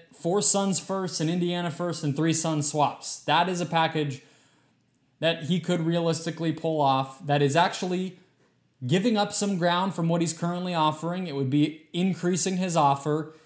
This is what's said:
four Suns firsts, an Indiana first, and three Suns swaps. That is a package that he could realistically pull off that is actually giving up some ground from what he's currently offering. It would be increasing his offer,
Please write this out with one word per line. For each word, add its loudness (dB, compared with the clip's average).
four -2
Suns 2
firsts, -4
an 0
Indiana -2
first, -4
and -2
three 2
Suns 0
swaps. -2
That 2
is -2
a -2
package 0
that 0
he 0
could 0
realistically 0
pull -2
off 0
that 4
is 4
actually 0
giving 2
up 0
some 0
ground 2
from 0
what 2
he's 0
currently -4
offering. 0
It -8
would -2
be 0
increasing 0
his -2
offer, 2